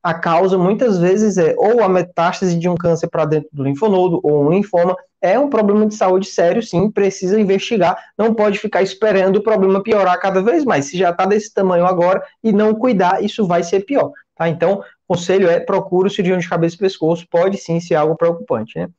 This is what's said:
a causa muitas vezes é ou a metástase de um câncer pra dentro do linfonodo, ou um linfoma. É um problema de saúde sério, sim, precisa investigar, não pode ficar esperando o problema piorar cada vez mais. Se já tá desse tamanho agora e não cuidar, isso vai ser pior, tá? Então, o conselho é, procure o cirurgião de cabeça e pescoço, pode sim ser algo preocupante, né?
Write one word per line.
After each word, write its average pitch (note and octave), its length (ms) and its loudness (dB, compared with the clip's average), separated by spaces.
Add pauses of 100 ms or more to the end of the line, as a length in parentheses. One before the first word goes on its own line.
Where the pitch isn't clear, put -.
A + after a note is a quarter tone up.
a E3+ 120 -2
causa F3 440 0
muitas G3 400 0
vezes F#3 400 2
é D#3+ 200 2
ou G#3+ 260 2
a F#3 60 2
metástase F3 680 0
de E3+ 120 -2
um F3 60 0
câncer E3+ 340 -2
pra D#3+ 160 -2
dentro D3+ 260 -2
do C#3 120 -8
linfonodo, F3+ 600 0
ou D3 220 2
um D3+ 40 2
linfoma. F3+ 460 0 (260)
É G3 160 2
um C#4+ 120 0
problema G#3+ 360 2
de G#3+ 80 -4
saúde F#3+ 340 0
sério, F3 360 0
sim, F#3 260 -2
precisa G3 480 -2
investigar, G3 600 0 (200)
não A3 160 0
pode G#3 240 0
ficar G3+ 240 -2
esperando G3 540 0
o G#3+ 80 0
problema G3 400 2
piorar F#3+ 340 2
cada F#3+ 240 0
vez D4+ 220 2
mais. D#3 220 0
Se F3 120 -10
já F3 140 2
tá F#3 140 -2
desse G#3 280 -2
tamanho F#3 320 2
agora F#3 380 2 (180)
e A3 120 0
não G#3+ 200 2
cuidar, G3 480 0
isso G3+ 240 -4
vai E3+ 160 0
ser F#3+ 200 -2
pior, G#3+ 320 -2 (200)
tá? E3 140 -4
Então, E3+ 280 0
o G#3 80 -12 (260)
conselho F#3 400 0
é, E3+ 100 2
procure F#3 480 -2
o - 20 0
cirurgião F#3 300 -2
de E3+ 80 -6
cabeça E3+ 300 -4
e - 20 -20
pescoço, E3+ 500 -2
pode F#3+ 280 0
sim E3+ 240 -4
ser F3 140 -2
algo D#3+ 200 0
preocupante, E3 640 -4
né? F3 80 -8 (120)